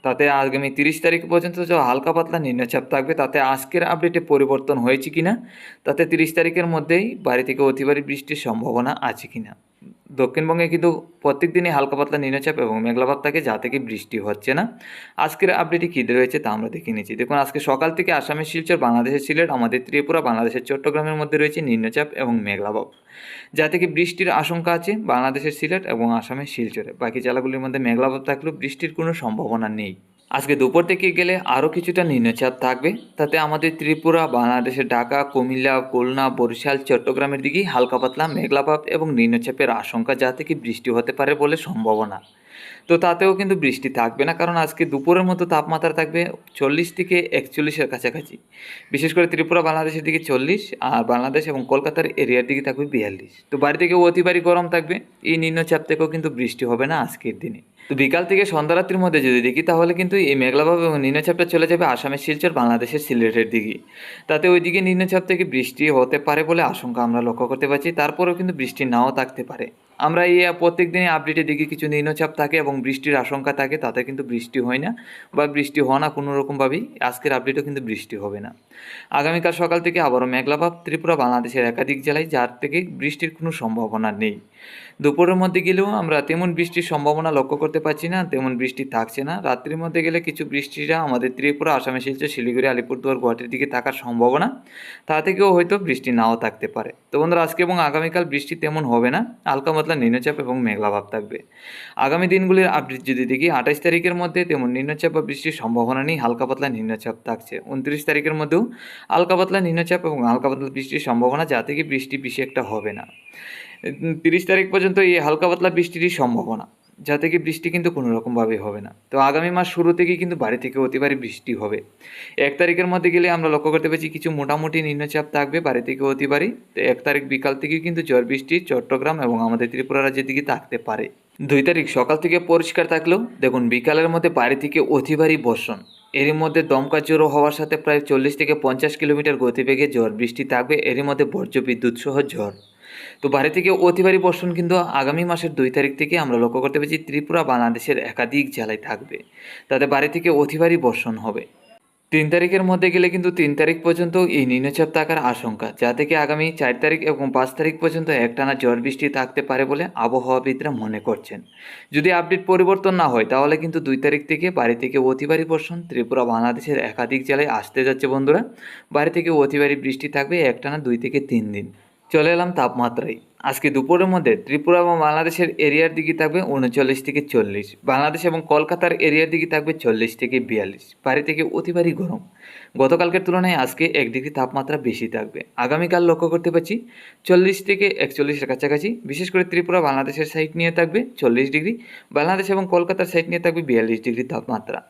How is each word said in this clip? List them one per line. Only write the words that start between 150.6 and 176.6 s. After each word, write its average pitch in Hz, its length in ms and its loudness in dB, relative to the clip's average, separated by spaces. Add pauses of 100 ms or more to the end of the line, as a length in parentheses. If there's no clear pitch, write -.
বর্ষণ 117 380 0 (100)
হবে। 107 180 -6 (680)
তিন 156 180 2
তারিখের 180 400 4
মধ্যে 185 200 4
গেলে 180 240 4
কিন্তু 180 240 0
তিন 151 160 4
তারিখ 156 280 2
পর্যন্ত 170 340 2 (220)
এই 131 80 2
নিম্নচাপ 139 500 0
থাকার 156 240 0 (120)
আশঙ্কা, 113 360 -6 (100)
যা 120 200 2
থেকে 151 160 0 (100)
আগামী 151 220 0 (120)
চার 127 220 2
তারিখ 160 200 2 (100)
এবং 135 140 -2 (120)
পাঁচ 131 220 2
তারিখ 160 220 0
পর্যন্ত 165 280 -2 (160)
একটানা 135 380 -2
ঝড় 120 200 2
বৃষ্টি 135 240 -4 (120)
থাকতে 131 240 -2
পারে 135 220 0
বলে 143 200 -2 (200)
আবহাওয়াবিদরা 131 640 0 (120)
মনে 107 180 -6
করছেন। 104 400 -6 (520)
যদি 151 200 2
আপডেট 175 380 2
পরিবর্তন 185 440 4
না 175 180 4
হয়, 113 200 4
তাহলে 143 240 4
কিন্তু 160 240 -4
দুই 135 240 0
তারিখ 147 240 2
থেকে 160 220 -2
ভারী 120 320 0
থেকে 131 160 0 (120)
অতি 135 160 -2
ভারী 160 180 2
বর্ষণ 160 420 -4
ত্রিপুরা, 127 380 -2
বাংলাদেশের 120 540 0 (120)
একাধিক 123 380 -2
জেলায় 143 300 2
আসতে 131 260 -4
যাচ্ছে 131 220 0
বন্ধুরা। 135 340 2 (520)
ভারী 151 180 2
থেকে 165 200 -2 (120)
অতি 139 160 2
ভারী 143 260 4
বৃষ্টি 135 220 -4 (100)
থাকবে 143 260 0
একটানা 143 440 0
দুই 120 120 2
থেকে 123 200 -2 (120)
তিন 113 220 0
দিন। 101 160 -8 (420)
চলে 156 220 4
এলাম 175 260 0
তাপমাত্রায়। 120 580 -2 (320)
আজকে 139 220 -2
দুপুরের 160 440 2
মধ্যে 143 180 4 (140)
ত্রিপুরা 147 380 2
এবং 175 160 2
বাংলাদেশের 160 480 2 (180)
এরিয়ার 156 280 4
দিকে 160 200 -2
থাকবে 156 260 2 (120)
ঊনচল্লিশ 131 540 2